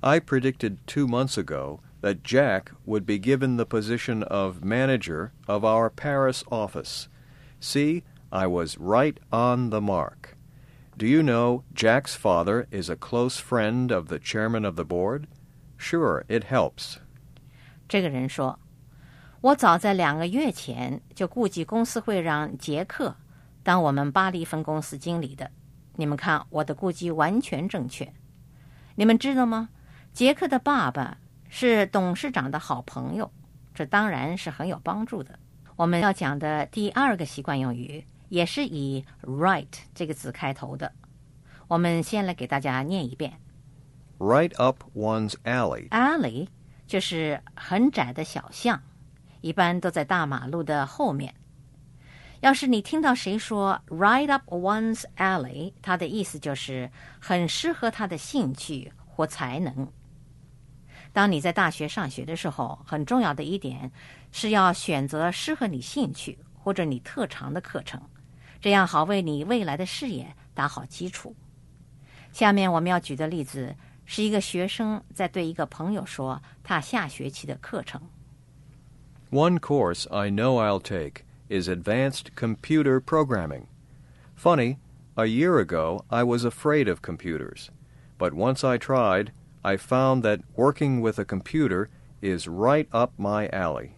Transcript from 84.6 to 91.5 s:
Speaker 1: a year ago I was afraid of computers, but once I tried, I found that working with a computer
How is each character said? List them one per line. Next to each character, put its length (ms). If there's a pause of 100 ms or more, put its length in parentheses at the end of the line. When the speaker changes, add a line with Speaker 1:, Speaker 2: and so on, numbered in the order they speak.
Speaker 1:
a 140
year 360
ago 440
I 160
was 200
afraid 460
of 120
computers, 680 (500)
but 160
once 340
I 120
tried, 480 (380)
I 120
found 460
that 180 (160)
working 420
with 200
a 40
computer 640 (340)